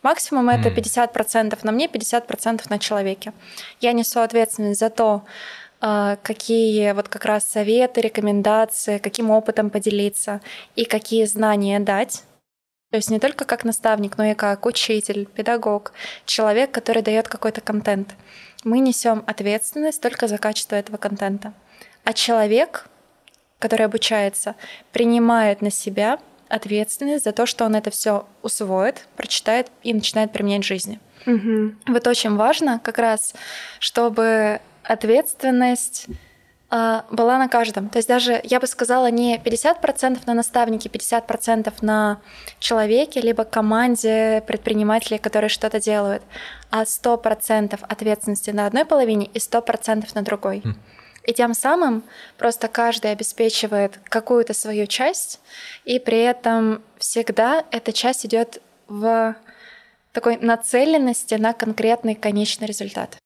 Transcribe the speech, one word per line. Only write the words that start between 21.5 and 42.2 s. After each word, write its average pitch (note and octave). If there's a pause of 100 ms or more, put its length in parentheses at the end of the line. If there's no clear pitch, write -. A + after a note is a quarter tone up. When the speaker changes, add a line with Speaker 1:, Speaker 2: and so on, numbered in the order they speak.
Speaker 1:
А A3+
человек, A3+ (760)
который A3
обучается, G#3 (380)
принимает A#3
на G#3
себя G#3 (320)
ответственность G#3+
за G#3+
то, A#3
что A#3+
он G#3+
это G#3+
все G3+ (160)
усвоит, G#3 (120)
прочитает - (160)
и A#3
начинает G#3+
применять G3+
в -
жизни. G3+ (260)
Speaker 3:
Мгм. G#3+ (100)
Speaker 1:
Вот A#3+
очень A3+
важно B3
как A3+
раз, A3 (460)
чтобы A3+ (240)
ответственность, B3 (640)
а, A3+
была A#3+
на C4
каждом. A3
То A#3+
есть A3
даже, B3
я B3
бы B3+
сказала, B3
не A#3+
пятьдесят C#4+
процентов C4
на A#3+
наставнике, A#3
пятьдесят A3+
процентов A3
на G#3+ (400)